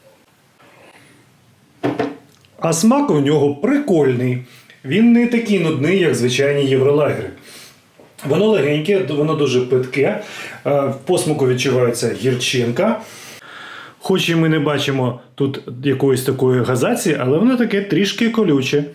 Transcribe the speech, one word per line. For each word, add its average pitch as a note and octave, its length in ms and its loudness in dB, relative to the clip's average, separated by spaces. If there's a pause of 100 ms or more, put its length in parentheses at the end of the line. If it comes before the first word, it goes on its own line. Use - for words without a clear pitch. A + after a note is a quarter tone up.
(2500)
А E3 140 0
смак B3+ 360 2
у D#3 100 2
нього C#3+ 360 2
прикольний. B2+ 880 0 (420)
Він A3 260 4
не A#3 160 4
такий G#3 320 0
нудний, D#3+ 400 0
як D3 160 2
звичайні C3+ 500 0
євролагери. C3 640 2 (1000)
Воно D3+ 200 2
легеньке, D#3 560 0
воно D3 320 -2
дуже B2+ 260 0
питке. C3+ 600 -2 (420)
Е, C#3+ 160 0
в C3+ 140 -2 (100)
посмаку D#3 420 0
відчувається B2 680 0
гірчинка. B2+ 880 -2 (1000)
Хоч F#3 300 -2
і E3 60 0
ми D#3+ 140 2
не D#3 100 2
бачимо C3+ 600 -2 (160)
тут C3 280 -4 (200)
якоїсь C3+ 400 2
такої B2+ 400 2
газації, D3 560 0
але C3 180 2
воно B3 200 2
таке G#3 240 0
трішки G3 480 0
колюче. D3 540 0 (120)